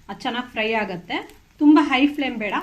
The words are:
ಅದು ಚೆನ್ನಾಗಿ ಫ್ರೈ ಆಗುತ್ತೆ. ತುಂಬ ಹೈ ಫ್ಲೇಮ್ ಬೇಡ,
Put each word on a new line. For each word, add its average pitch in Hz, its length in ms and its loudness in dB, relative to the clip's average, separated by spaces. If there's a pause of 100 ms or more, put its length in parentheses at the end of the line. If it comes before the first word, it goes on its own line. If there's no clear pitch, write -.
ಅದು 196 120 -14
ಚೆನ್ನಾಗಿ 247 320 -6
ಫ್ರೈ 220 200 -4
ಆಗುತ್ತೆ. 214 640 -8 (220)
ತುಂಬ 302 240 8
ಹೈ 277 240 2
ಫ್ಲೇಮ್ 262 300 -4
ಬೇಡ, 208 260 -6